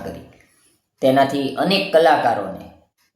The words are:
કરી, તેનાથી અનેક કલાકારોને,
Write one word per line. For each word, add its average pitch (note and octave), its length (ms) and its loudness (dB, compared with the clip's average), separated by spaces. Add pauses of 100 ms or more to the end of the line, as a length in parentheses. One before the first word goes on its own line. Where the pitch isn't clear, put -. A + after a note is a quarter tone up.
કરી, F#2 160 -14 (800)
તેનાથી C3+ 540 0
અનેક F3 380 -2
કલાકારોને, A#2 800 0 (460)